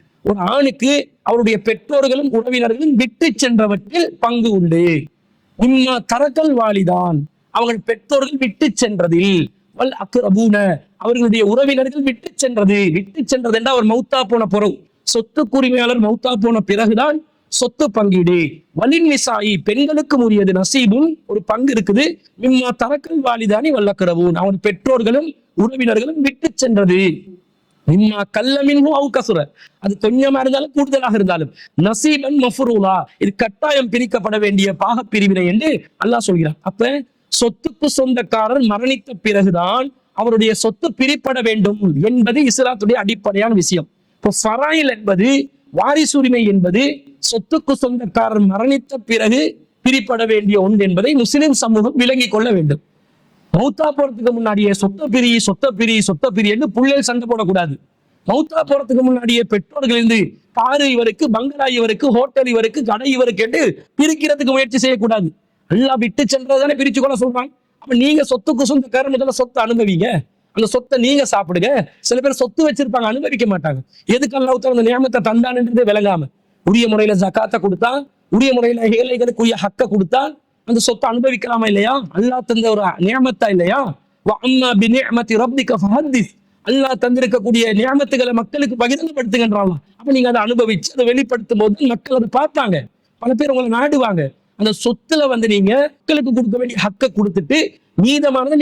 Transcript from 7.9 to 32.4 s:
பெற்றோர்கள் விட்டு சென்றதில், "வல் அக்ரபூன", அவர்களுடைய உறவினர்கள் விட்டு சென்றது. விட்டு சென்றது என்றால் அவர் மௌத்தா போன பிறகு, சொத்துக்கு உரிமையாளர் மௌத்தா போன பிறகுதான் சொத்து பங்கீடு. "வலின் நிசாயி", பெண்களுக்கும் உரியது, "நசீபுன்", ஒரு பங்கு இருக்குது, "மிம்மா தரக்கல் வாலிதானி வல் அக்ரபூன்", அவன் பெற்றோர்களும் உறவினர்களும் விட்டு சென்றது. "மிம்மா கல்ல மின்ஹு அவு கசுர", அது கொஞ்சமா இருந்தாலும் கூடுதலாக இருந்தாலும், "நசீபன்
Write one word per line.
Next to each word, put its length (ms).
பெற்றோர்கள் 540
விட்டு 220
சென்றதில், 560
"வல் 240
அக்ரபூன", 540
அவர்களுடைய 460
உறவினர்கள் 580
விட்டு 180
சென்றது. 360
விட்டு 220
சென்றது 260
என்றால் 180
அவர் 160
மௌத்தா 280
போன 220
பிறகு, 220
சொத்துக்கு 480
உரிமையாளர் 460
மௌத்தா 260
போன 160
பிறகுதான் 480
சொத்து 320
பங்கீடு. 480
"வலின் 320
நிசாயி", 400
பெண்களுக்கும் 580
உரியது, 320
"நசீபுன்", 480
ஒரு 100
பங்கு 240
இருக்குது, 300
"மிம்மா 280
தரக்கல் 460
வாலிதானி 500
வல் 160
அக்ரபூன்", 500
அவன் 240
பெற்றோர்களும் 600
உறவினர்களும் 640
விட்டு 220
சென்றது. 380
"மிம்மா 340
கல்ல 200
மின்ஹு 300
அவு 180
கசுர", 220
அது 100
கொஞ்சமா 400
இருந்தாலும் 320
கூடுதலாக 440
இருந்தாலும், 320
"நசீபன் 580